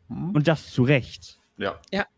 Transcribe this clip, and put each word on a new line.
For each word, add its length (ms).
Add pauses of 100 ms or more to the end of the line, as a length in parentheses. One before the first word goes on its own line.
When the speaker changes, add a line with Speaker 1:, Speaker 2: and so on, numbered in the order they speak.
Speaker 1:
Mhm. 220
Speaker 2:
Und 180
das 220
zu 120
Recht. 560 (180)
Speaker 1:
Ja. 220 (100)
Speaker 3:
Ja. 160 (120)